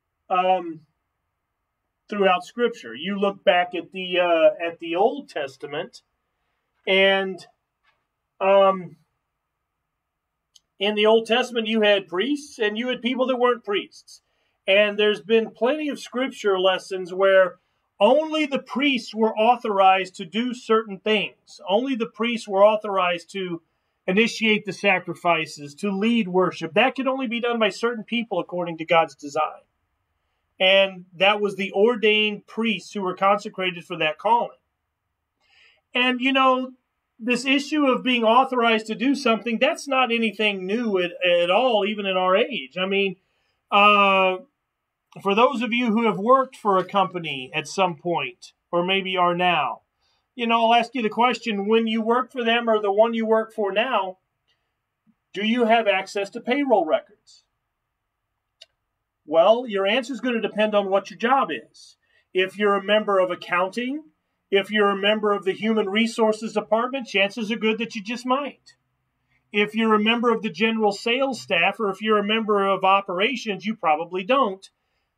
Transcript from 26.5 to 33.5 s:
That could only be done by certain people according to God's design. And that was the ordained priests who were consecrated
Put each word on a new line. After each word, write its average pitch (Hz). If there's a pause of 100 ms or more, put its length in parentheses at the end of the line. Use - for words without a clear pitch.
That 247
could 269
only 262
be 233
done 233
by 220
certain 226
people 226
according 175
to 160
God's 160
design. 147 (960)
And 190 (100)
that 196
was 208
the 190
ordained 214
priests 220
who 208
were 185
consecrated 190